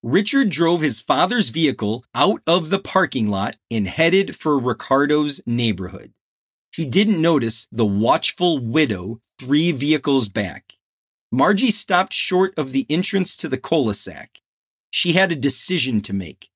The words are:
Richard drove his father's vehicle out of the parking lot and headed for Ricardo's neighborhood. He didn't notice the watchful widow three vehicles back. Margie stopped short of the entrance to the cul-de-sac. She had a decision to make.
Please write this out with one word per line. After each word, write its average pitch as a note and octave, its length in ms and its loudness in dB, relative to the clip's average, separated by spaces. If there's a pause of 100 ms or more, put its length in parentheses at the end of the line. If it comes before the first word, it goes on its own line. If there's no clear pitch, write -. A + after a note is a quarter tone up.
Richard G#3 480 2
drove E3 320 0
his C3+ 180 -2
father's F#3 480 0
vehicle A#2 560 -2 (100)
out E3+ 320 2
of D#3+ 220 2
the F#3+ 100 0
parking C#3+ 480 0
lot G2+ 300 -2 (160)
and G#2 160 -2
headed E3 480 0
for D3+ 200 0
Ricardo's C#3 880 0
neighborhood. G#2 680 -4 (580)
He D#3+ 160 -6
didn't F#3+ 340 2
notice D3 520 0
the A2+ 140 0
watchful C#3 720 0
widow A2+ 600 -2 (200)
three D3 320 2
vehicles C#3 560 0
back. F#2+ 460 -8 (580)
Margie G3 400 2
stopped F#3 400 0
short F#3 440 0
of C3+ 140 -4
the C3+ 180 -2
entrance F#3 500 -2
to D#3+ 100 -6
the C3 100 -2
cul-de-sac. G#2+ 840 -2 (480)
She F3 240 0
had F#3 180 4
a C#3 160 -4
decision B2+ 540 -2
to G#2 100 -8
make. F#2 440 -8